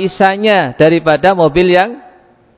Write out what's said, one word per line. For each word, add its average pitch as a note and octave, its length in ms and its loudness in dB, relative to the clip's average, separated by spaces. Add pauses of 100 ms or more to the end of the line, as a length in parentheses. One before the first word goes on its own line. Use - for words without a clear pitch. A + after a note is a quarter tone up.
Isyanya F#3+ 760 -2
daripada D#3+ 600 0
mobil F3 340 0
yang G3+ 320 -2 (540)